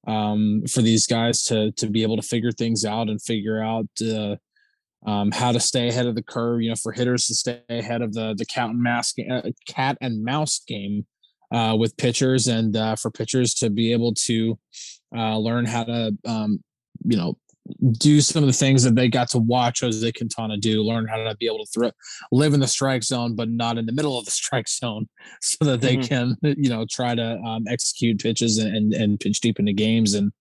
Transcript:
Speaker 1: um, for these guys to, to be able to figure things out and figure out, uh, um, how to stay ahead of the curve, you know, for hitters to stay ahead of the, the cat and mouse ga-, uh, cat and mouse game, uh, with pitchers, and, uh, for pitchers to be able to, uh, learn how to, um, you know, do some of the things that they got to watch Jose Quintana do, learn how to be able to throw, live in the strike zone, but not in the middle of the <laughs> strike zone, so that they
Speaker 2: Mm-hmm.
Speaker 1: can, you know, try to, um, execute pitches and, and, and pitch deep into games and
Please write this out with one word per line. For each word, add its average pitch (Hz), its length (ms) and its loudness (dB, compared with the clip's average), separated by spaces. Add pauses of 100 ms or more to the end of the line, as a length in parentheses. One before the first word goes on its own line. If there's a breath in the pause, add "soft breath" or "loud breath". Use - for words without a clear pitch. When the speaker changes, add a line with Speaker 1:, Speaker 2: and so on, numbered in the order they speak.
Speaker 1:
um, 107 600 0
for 123 120 2
these 113 240 4
guys 117 380 0
to, 107 280 0
to - 160 -4
be 110 140 0
able 110 140 0
to 107 60 -4
figure 117 300 -2
things 113 320 -2
out 107 240 -2
and 107 140 -4
figure 110 400 -4
out, 113 240 -2 (160)
uh, 107 340 -2 (680)
um, 101 260 0
how 123 220 0
to 117 80 2
stay 120 280 0
ahead 120 180 0
of 117 100 -2
the 113 60 -4
curve, 117 400 -2
you 113 60 0
know, 113 60 -2
for 113 160 -6
hitters 123 360 0
to 113 80 -4
stay 120 340 -4
ahead 117 340 -4
of 107 100 -4
the, 110 240 -4
the 113 100 -4
cat 120 240 -4
and 120 120 0
mouse 120 300 0
ga-, - 160 -8
uh, 127 140 -2 (260)
cat 135 320 -2
and 113 240 -4
mouse 143 420 -2
game, 101 400 -6 (460 soft breath)
uh, 110 260 2
with 113 180 0
pitchers, 127 520 2
and, 113 280 2
uh, 110 200 0
for 110 160 -6
pitchers 123 420 0
to 117 160 0
be 113 220 2
able 117 220 2
to, 113 440 0 (580 loud breath)
uh, 110 200 0
learn 117 280 0
how 117 200 -2
to, 113 320 -2 (100)
um, 107 320 -2 (460)
you 113 120 2
know, 87 200 -2 (640)
do 147 220 6
some 151 220 2
of 139 60 6
the 127 40 4
things 135 300 4
that 120 140 6
they 127 120 4
got 120 200 2
to 127 100 0
watch 120 420 2
Jose 117 320 0
Quintana 110 440 -6
do, 110 260 2
learn 113 240 0
how 110 120 -4
to 110 180 -4
be 113 100 -2
able 110 180 -2
to - 80 -16
throw, 117 180 0 (420 loud breath)
live 143 220 6
in 147 60 4
the 131 60 2
strike 131 380 0
zone, 120 320 -2
but 113 120 -2
not 117 300 -2
in 113 80 -2
the 117 60 -4
middle 143 260 0
of 107 60 -8
the 101 60 -10
<laughs> - 20 -2
strike - 340 -2
zone, 110 420 -4 (320 loud breath)
so - 260 -2
that 123 160 0
they 131 160 4
Speaker 2:
Mm-hmm. 127 440 0
Speaker 1:
can, 143 160 2
you 139 120 2
know, 113 200 -2
try 120 240 -2
to, 117 220 -2 (100)
um, 113 220 -4
execute 117 520 0
pitches 113 380 2
and, 110 160 0
and, 107 200 2
and 104 260 0
pitch 104 200 0
deep 113 200 0
into 101 120 2
games 110 420 4
and 101 260 2